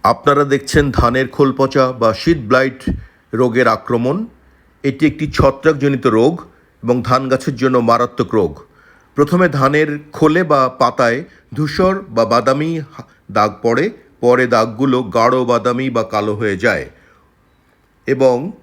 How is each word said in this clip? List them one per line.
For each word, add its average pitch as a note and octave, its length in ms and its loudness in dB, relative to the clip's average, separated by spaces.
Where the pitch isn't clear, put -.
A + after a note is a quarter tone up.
আপনারা C#3+ 340 2
দেখছেন C#3+ 460 0
ধানের B2 380 0
খোল C#3 280 0
পচা C3 360 0
বা A2+ 220 0
শীত E3 240 0
ব্লাইট B2+ 520 -2
রোগের A#2+ 340 2
আক্রমণ। B2 580 -2
এটি C#3 240 -2
একটি D3+ 260 -4
ছত্রাকজনিত C#3 760 0
রোগ B2 380 2
এবং A#2+ 200 0
ধান B2+ 260 0
গাছের C3 280 -2
জন্য B2+ 220 0
মারাত্মক A#2 560 0
রোগ। F2 300 -2
প্রথমে F3 340 2
ধানের D3 500 0
খোলে D#3+ 320 2
বা C#3 240 2
পাতায় B2 560 0
ধূসর F#3 540 -2
বা A2+ 160 0
বাদামি C3+ 560 0
হা-, - 220 -18
দাগ G#2 300 0
পড়ে, B2+ 280 0
পরে B2 260 4
দাগগুলো A#2+ 560 0
গাঢ় A#2+ 420 0
বাদামি B2 460 -2
বা A#2 120 -2
কালো G#2+ 320 -4
হয়ে G#2 220 -4
যায় F2 340 -2
এবং C3 460 0